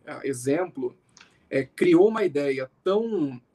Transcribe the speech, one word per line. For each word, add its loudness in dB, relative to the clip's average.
a, -10
exemplo, -4
é, -2
criou 4
uma -2
ideia -2
tão, -2